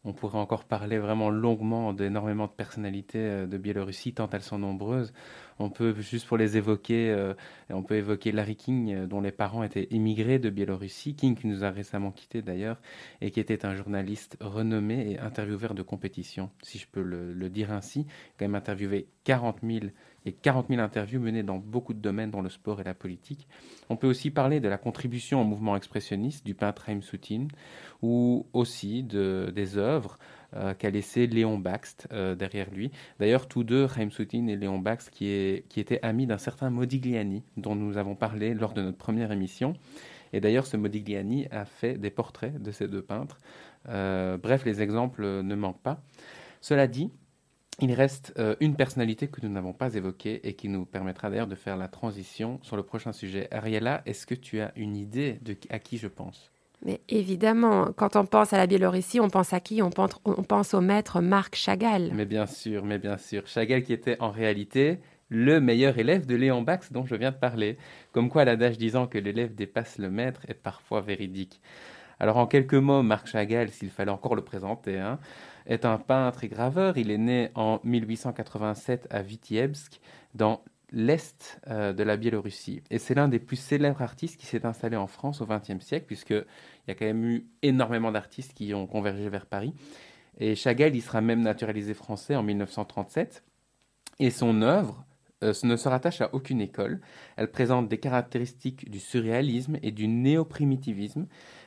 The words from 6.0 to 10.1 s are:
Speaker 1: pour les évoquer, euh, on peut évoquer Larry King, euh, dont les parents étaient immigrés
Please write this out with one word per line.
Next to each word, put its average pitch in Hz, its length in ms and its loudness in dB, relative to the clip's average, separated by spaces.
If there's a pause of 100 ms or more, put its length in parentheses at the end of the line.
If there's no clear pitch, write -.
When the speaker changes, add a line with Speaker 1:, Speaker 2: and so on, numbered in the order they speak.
Speaker 1:
pour 117 80 2
les 110 220 4
évoquer, 110 520 2
euh, 98 240 0 (360)
on 95 120 -4
peut 107 140 -2
évoquer 104 380 -2
Larry 107 240 -2
King, 120 360 -2
euh, 95 140 -4
dont 101 140 -4
les 101 100 -2
parents 107 320 -4
étaient 98 260 -4
immigrés 110 480 2